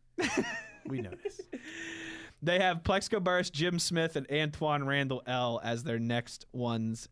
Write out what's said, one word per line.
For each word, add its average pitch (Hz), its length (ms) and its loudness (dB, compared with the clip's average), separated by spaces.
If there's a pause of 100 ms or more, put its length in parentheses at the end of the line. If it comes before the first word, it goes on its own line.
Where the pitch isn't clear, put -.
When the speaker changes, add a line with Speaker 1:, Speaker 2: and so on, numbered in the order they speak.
(180)
Speaker 1:
<laughs> 359 60 0 (680)
Speaker 2:
We 131 120 -2
know 95 100 -6 (100)
this. 403 200 -8 (1000)
Speaker 1:
They 175 180 4
have 175 240 4
Plexico 196 380 4
Burress, 180 280 2
Jim 170 280 2
Smith, 165 380 2
and 139 160 -2
Antoine 147 540 2
Randall 139 420 0
L 123 340 2
as 117 220 -2
their 117 160 0
next 117 540 -2
ones 113 580 -2